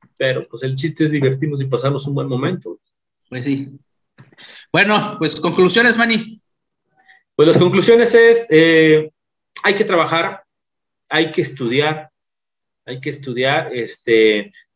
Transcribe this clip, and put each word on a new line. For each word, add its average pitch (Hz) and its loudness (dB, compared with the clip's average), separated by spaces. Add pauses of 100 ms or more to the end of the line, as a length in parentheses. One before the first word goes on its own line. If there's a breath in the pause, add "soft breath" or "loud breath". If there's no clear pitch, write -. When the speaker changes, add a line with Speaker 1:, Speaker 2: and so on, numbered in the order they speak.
(160)
Speaker 1:
pero, 131 -4
pues, 117 -16
el 131 -6
chiste 156 -4
es 147 0
divertirnos 139 -2
y 139 -6
pasarnos 135 -4
un 143 -6
buen 139 -6
momento. 135 -6 (500)
Speaker 2:
Pues 127 -12
sí. 139 -6 (1040 loud breath)
Bueno, 202 0
pues, 156 -4
conclusiones, 202 2
Manny. 226 -2 (960 soft breath)
Speaker 1:
Pues 151 4
las 156 4
conclusiones 233 4
es, 233 6
eh, 156 4 (520)
hay 208 0
que 208 -2
trabajar, 165 -2 (680)
hay 160 -2
que 170 -4
estudiar, 139 -4 (760)
hay 131 -14
que 147 -8
estudiar, 135 -4
este, 110 0 (240 soft breath)